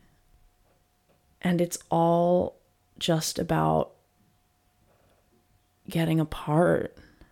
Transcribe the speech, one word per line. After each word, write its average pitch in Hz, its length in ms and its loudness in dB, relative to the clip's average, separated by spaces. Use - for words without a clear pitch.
And 175 160 0
it's 175 180 -2
all 170 680 2
just - 400 -2
about 160 540 0
getting 160 300 0
apart. - 800 0